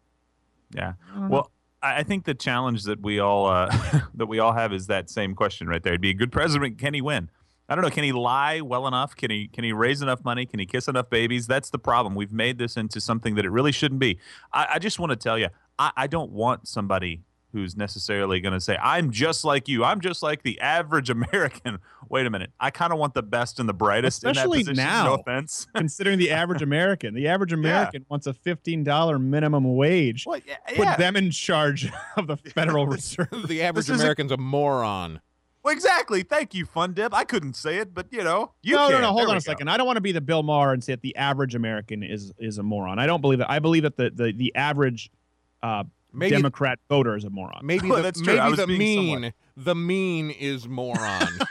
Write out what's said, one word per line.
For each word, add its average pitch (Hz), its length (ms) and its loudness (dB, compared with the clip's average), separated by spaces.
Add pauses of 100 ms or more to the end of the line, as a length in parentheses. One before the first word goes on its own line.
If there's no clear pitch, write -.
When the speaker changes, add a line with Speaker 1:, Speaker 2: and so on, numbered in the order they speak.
(760)
Speaker 1:
Yeah. 90 180 -6 (180)
Speaker 2:
I - 40 -20
don't 196 100 -6
know. 190 100 -4
Speaker 1:
Well, - 160 0 (320)
I, 139 160 0
I 151 40 0
think 190 220 -2
the 147 100 -2
challenge 123 500 -2
that 104 160 -4
we 104 180 -2
all, 101 280 4
uh, 92 200 4 (440)
<laughs> - 40 -20
that 113 120 -4
we 110 120 -2
all 113 140 4
have 113 200 0
is 95 160 -6
that 95 220 0
same 98 240 -4
question 95 340 -2
right 85 140 -2
there. 90 100 0
He'd 87 80 0
be 98 100 2
a 95 40 2
good 120 180 -2
president. 147 460 0
Can 143 160 -4
he 143 60 -2
win? 127 300 -4 (380)
I 143 60 -2
don't 180 100 0
know. 143 60 2
Can 147 140 -2
he 135 80 0
lie 135 480 0
well 131 260 -4
enough? 131 300 -2
Can 120 140 -4
he, 104 180 -6
can - 160 -8
he 113 80 0
raise 127 300 2
enough 131 220 -2
money? 123 200 -2
Can 113 160 -8
he 95 60 -4
kiss 123 200 -2
enough 127 220 0
babies? 117 380 0
That's 131 240 0
the 135 80 -6
problem. 117 360 2
We've 101 180 -4
made 120 260 0
this 120 180 -4
into 110 240 -6
something 113 360 -2
that 98 100 2
it 87 40 -2
really 131 220 2
shouldn't 135 280 -2
be. 107 180 0 (340)
I, 143 220 2
I 160 40 0
just 196 200 -4
wanna 160 180 -2
tell 113 220 -2
you, 98 100 0 (300)
I, 147 180 2
I 135 100 -2
don't 151 240 -4
want 113 380 -2
somebody 92 540 -2 (300)
who's 95 240 -6
necessarily 98 640 -2
gonna 92 200 -2
say, 98 220 -2
"I'm 147 300 0
just 156 320 0
like 143 240 2
you. 120 160 0
I'm 190 160 2
just 175 240 -6
like 151 180 -2
the 120 180 -6
average 151 500 0
<laughs> 117 80 0
American." 123 600 -2 (320)
Wait 131 160 0
a 117 40 -2
minute. 98 200 -6 (100)
I 135 100 0
kinda 170 260 0
want 147 180 -2
the 127 80 0
best 120 380 -2
and 117 80 0
the 101 40 0
brightest 107 520 2
in 240 40 2
that 277 100 2
Speaker 2:
Especially 339 260 2
Speaker 1:
position. 131 200 0
Speaker 2:
now, 190 220 2
Speaker 1:
No 135 80 4
offense. 135 560 -4
<laughs> - 40 -18
Speaker 2:
considering 196 440 0
the 160 140 4
average 170 300 0
American. 147 520 0
The 143 140 0
average 185 240 2
Speaker 1:
Yeah. 160 60 0
Speaker 2:
American 156 520 0
wants 143 160 -4
a 135 80 -4
fifteen 170 500 -4
dollar 147 340 2
minimum 139 580 2
wage. 143 500 2
Speaker 1:
Well, 139 200 -6
yeah, - 100 -10 (100)
Speaker 2:
Put - 180 -4
Speaker 1:
yeah. 370 120 4
Speaker 2:
them 180 200 2
in 190 140 2
charge 143 600 0 (120)
<laughs> - 160 -10
of 180 80 -4
the 147 100 -4
Speaker 1:
<laughs> - 80 -14 (100)
Speaker 2:
Federal 156 340 2
Reserve. - 400 -4 (200)
Speaker 3:
The 160 140 -2
average 165 240 0
Speaker 1:
This 196 80 0
is 233 60 2
a 151 40 4
Speaker 3:
American's 147 280 0
a 127 40 -2
moron. 123 840 0 (420)
Speaker 1:
Well, 294 100 2
exactly. 311 520 2
Thank 294 300 0
you, 170 120 -4
Fun 180 260 -2
Dip. 208 220 -2
I 226 100 2
couldn't 147 300 -2
say 160 240 -4
it, 185 160 -6
but, 180 160 -10
you 233 120 -6
know, 175 300 0 (100)
you 240 120 2
Speaker 2:
No, 285 140 6
no, 269 80 6
Speaker 1:
can. 254 40 4
Speaker 2:
no. 233 80 4
Hold 214 120 4
Speaker 1:
There 220 80 4
Speaker 2:
on 208 60 4
Speaker 1:
we - 40 2
Speaker 2:
a - 20 -2
Speaker 1:
go. 147 40 -8
Speaker 2:
second. 147 240 -4
I 202 100 2
don't 254 80 2
wanna 233 160 0
be 196 100 0
the 165 80 0
Bill 156 220 2
Maher 143 320 4
and 127 100 -4
say 135 80 -4
that 123 80 -6
the 131 160 -8
average 135 380 0
American 110 480 -4
is, 101 360 -8
is 110 200 -6
a 101 40 -6
moron. 101 360 -2
I 135 80 4
don't 165 160 2
believe 135 160 4
that. 123 120 0
I 151 100 2
believe 160 240 4
that 143 120 -2
the, 123 140 0
the, 113 220 0
the 120 240 -2
average, 139 540 0 (520)
uh, 107 220 -2 (280)
Speaker 3:
Maybe 170 200 -2
the 143 40 4
Speaker 2:
Democrat 135 420 0 (120)
voter 123 260 4
is 104 80 -6
a 98 60 -8
moron. 95 340 -10
Speaker 3:
Maybe 180 240 0
Speaker 1:
Well, - 80 4
Speaker 3:
the, 165 60 2
Speaker 1:
that's 170 180 -2
true. 170 180 2
I 131 40 4
Speaker 3:
maybe 143 80 4
Speaker 1:
was 151 100 2
Speaker 3:
the 185 60 2
Speaker 1:
being 185 120 0
Speaker 3:
mean, 202 360 2
Speaker 1:
somewhat 120 200 -8 (220)
Speaker 3:
the 139 180 -2
mean 170 580 -2
is 127 360 -6
moron. 123 600 -4 (220)